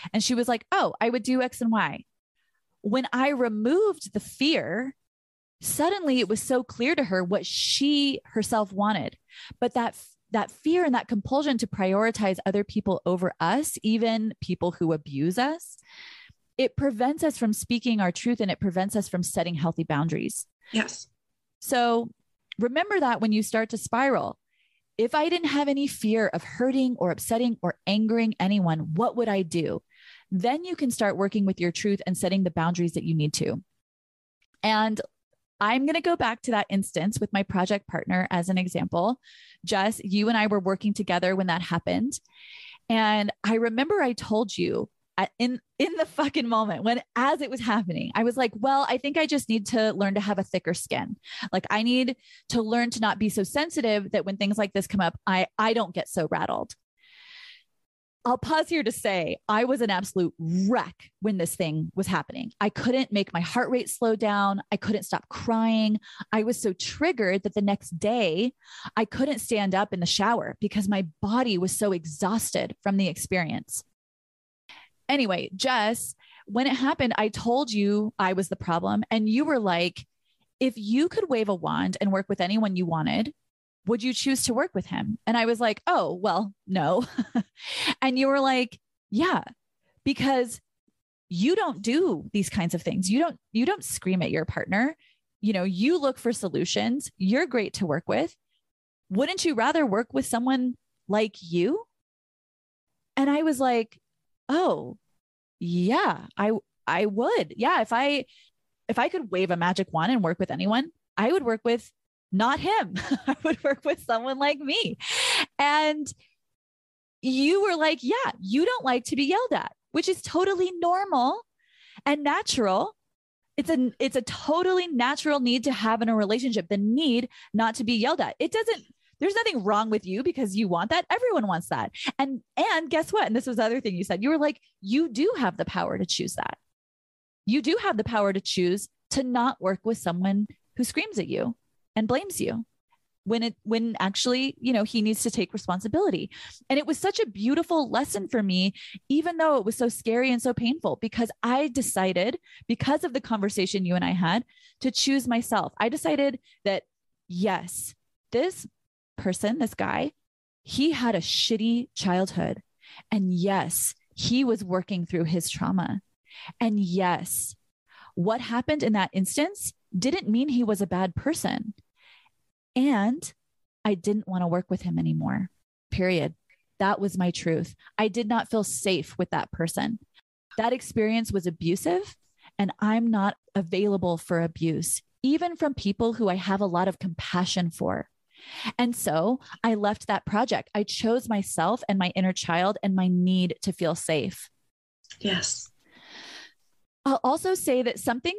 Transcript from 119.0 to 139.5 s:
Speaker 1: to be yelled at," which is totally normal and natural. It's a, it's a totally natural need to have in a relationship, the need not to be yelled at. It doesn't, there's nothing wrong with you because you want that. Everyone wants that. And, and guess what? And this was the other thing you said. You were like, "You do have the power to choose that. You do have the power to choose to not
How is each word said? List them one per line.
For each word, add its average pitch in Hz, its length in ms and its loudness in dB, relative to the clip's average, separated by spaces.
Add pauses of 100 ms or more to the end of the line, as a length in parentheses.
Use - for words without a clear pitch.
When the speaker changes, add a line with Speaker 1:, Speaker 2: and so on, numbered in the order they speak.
Speaker 1:
to - 120 -4
be 277 80 2
yelled 415 280 0
at," - 200 -4 (180)
which 320 180 -2
is 370 140 0
totally 370 560 0
normal 349 600 2 (640)
and 294 180 0
natural. 285 720 0 (640)
It's 294 140 -2
a, 254 280 4
it's 269 180 0
a 247 60 0
totally 359 640 0
natural 285 540 0
need 240 240 2
to 277 80 2
have 220 300 0
in 226 80 2
a 226 40 4
relationship, 220 540 0
the 208 80 0
need 240 540 2 (240)
not 226 220 2
to 254 80 -4
be 233 100 2
yelled 247 260 2
at. 156 180 -2
It 302 140 -2
doesn't, 440 320 -2 (340)
there's 392 160 0
nothing 403 300 0
wrong 214 240 2
with 214 180 -2
you 190 160 -2
because 262 320 -2
you 208 140 2
want 175 220 0
that. 339 200 0
Everyone 440 360 2
wants 175 240 -2
that. 123 200 -2 (280)
And, 269 240 -2 (140)
and 330 340 0
guess 330 240 0
what? 427 120 2
And 220 80 0
this 226 120 0
was 247 100 -2
the 226 80 2
other 233 160 0
thing 190 160 -4
you 175 80 -2
said. 190 180 -4
You 247 60 2
were 311 100 2
like, 294 220 0 (220)
"You 262 260 0
do 277 300 0
have 214 180 0
the 165 80 -2
power 180 320 -2
to 190 80 -2
choose - 300 -4
that. - 240 -6 (880)
You 247 160 2
do 330 200 0
have 370 140 0
the 208 80 0
power 208 280 2
to 196 80 -2
choose 180 480 0 (220)
to 262 140 0
not 247 360 0